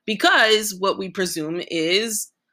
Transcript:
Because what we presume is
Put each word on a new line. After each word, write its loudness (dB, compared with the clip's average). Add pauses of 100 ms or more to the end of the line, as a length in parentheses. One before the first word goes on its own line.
Because 2
what -2
we -6
presume -4
is -2 (200)